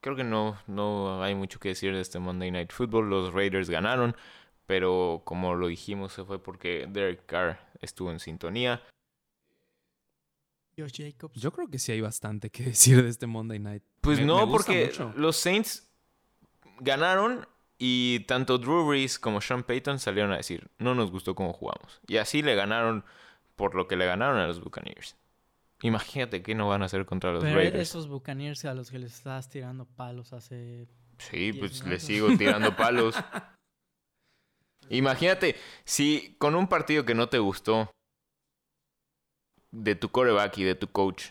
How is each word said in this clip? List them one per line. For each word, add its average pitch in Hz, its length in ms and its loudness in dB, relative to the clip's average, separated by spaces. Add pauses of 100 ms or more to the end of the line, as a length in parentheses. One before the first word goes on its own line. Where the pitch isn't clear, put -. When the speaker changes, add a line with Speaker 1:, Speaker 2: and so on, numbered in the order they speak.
Speaker 1:
creo 139 140 -6
que 131 80 -4
no, 107 340 0 (100)
no 101 560 -2
hay 101 120 0
mucho 98 240 -6
que 98 100 -4
decir 95 240 -2
de 95 80 -2
este 90 180 -8
Monday 90 320 -4
Night 90 200 -4
Football. 113 380 0
Los 92 240 0
Raiders 95 360 0
ganaron, 113 460 0 (500)
pero 90 600 2
como 90 300 -2
lo 90 120 0
dijimos, 95 460 -8
se 98 100 -12
fue 95 180 -10
porque 87 480 -6
Derek 98 360 -2
Carr 87 340 0 (220)
estuvo - 300 -8
en 82 80 -8
sintonía. 110 640 -4 (2000)
Speaker 2:
Josh 151 260 -12
Jacobs. 147 380 -14
Speaker 3:
Yo 131 120 -2
creo 349 160 -8
que 135 100 -8
sí - 120 -4
hay 110 100 -2
bastante 107 480 -6
que - 140 -10
decir 127 380 8
de 120 80 2
este 120 180 -8
Monday 113 320 -8
Night. 104 240 -10 (180)
Speaker 1:
Pues 147 180 4
Speaker 3:
Me, 139 60 2
Speaker 1:
no, 160 120 6
Speaker 3:
me 208 80 6
gusta 208 260 2
Speaker 1:
porque 165 160 4
Speaker 3:
mucho. 117 280 -6
Speaker 1:
los 156 220 2
Saints - 520 0 (920)
ganaron 185 680 2 (300)
y 123 440 2
tanto 127 360 2
Drew 151 300 2
Brees 135 320 0
como 104 220 -2
Sean 123 220 -2
Payton 131 360 -2
salieron 101 340 0
a 82 40 -2
decir, - 400 -8
"No 123 180 0
nos 107 160 0
gustó 95 220 -4
cómo 90 200 -4
jugamos". - 540 -12
Y 107 100 0
así 123 240 0
le 139 140 2
ganaron 110 500 0 (500)
por 98 200 0
lo 90 120 0
que 95 80 0
le 90 100 4
ganaron 113 320 2
a 90 100 2
los 85 140 -4
Buccaneers. - 540 -14 (680)
Imagínate 113 640 -2
qué 110 120 -4
no 104 120 0
van 101 140 2
a 95 40 0
hacer 95 200 -2
contra 92 260 -2
los 87 120 0
Speaker 2:
Pero 151 120 2
Speaker 1:
Raiders. - 340 2
Speaker 2:
esos 160 200 -10
Buccaneers 139 560 -10
a 139 80 -6
los 127 180 -10
que 127 80 -12
les 120 160 -14
estabas 131 340 -12
tirando 131 360 -12
palos 123 480 -14
hace 120 540 -16 (320)
Speaker 1:
Sí, 95 320 -4
Speaker 2:
diez 98 60 -6
Speaker 1:
pues, 98 140 -6
les - 120 -12
Speaker 2:
minutos. 90 200 -4
Speaker 1:
sigo 104 340 4
tirando 104 400 4
Speaker 2:
<laughs> - 0 -
Speaker 1:
palos. 113 380 4 (1700)
Imagínate, 139 680 2 (280)
si - 540 0
con 147 180 2
un 185 120 2
partido 151 380 2
que 117 100 2
no 117 140 2
te 127 100 2
gustó, 107 520 2 (1800)
de 107 240 0
tu 101 140 -4
quarterback 104 500 4
y 98 40 2
de 92 120 4
tu 98 120 -6
coach 95 440 0